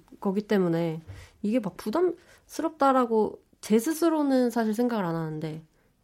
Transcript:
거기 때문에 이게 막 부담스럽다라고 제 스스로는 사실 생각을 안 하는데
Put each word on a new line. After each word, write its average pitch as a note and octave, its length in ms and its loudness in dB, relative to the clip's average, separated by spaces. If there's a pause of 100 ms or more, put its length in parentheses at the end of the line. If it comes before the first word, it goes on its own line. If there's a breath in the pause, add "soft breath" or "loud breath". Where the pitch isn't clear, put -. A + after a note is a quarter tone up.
(200)
거기 G3+ 240 -2
때문에 E3+ 580 0 (400 loud breath)
이게 G#3+ 180 0
막 G3+ 180 -6
부담스럽다라고 C4+ 1600 0 (200)
제 A3 180 2
스스로는 C#4+ 720 2
사실 A3 240 0
생각을 A#3 300 0
안 E3 100 -2
하는데 D#3 480 -6 (400)